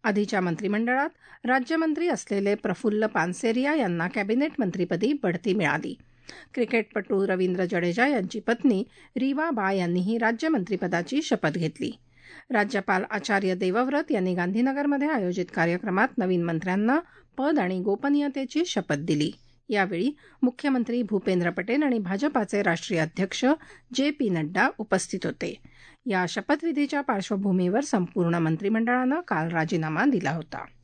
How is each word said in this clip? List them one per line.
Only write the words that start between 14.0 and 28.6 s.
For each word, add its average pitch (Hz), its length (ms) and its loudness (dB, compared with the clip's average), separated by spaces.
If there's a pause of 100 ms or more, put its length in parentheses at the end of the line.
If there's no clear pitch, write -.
यांनी 185 240 2
गांधीनगरमध्ये 269 720 0
आयोजित 185 380 0 (100)
कार्यक्रमात 180 600 0
नवीन 185 260 0
मंत्र्यांना 185 560 0 (380)
पद 285 220 0
आणि 185 200 -2
गोपनीयतेची 285 840 0
शपथ 180 300 -2
दिली. 151 360 0 (380)
यावेळी 202 420 0 (300)
मुख्यमंत्री 247 600 0
भूपेंद्र 190 480 0
पटेल 233 340 0
आणि 247 160 2
भाजपाचे 202 640 0
राष्ट्रीय 170 380 0
अध्यक्ष 180 460 -2 (480)
जे 277 180 2
पी 254 180 0
नड्डा 175 380 2 (100)
उपस्थित 190 480 -2
होते. - 300 -4 (500)
या 190 240 2
शपथविधीच्या 285 720 0
पार्श्वभूमीवर 196 800 0
संपूर्ण 180 540 0
मंत्रिमंडळानं 220 840 2